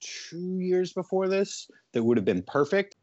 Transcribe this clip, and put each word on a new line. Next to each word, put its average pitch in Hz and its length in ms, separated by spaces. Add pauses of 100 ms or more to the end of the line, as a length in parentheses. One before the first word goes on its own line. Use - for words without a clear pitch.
two 180 580
years 180 340
before 190 340
this, - 420 (240)
that 117 100
would 120 120
have 101 100
been 92 180
perfect 101 600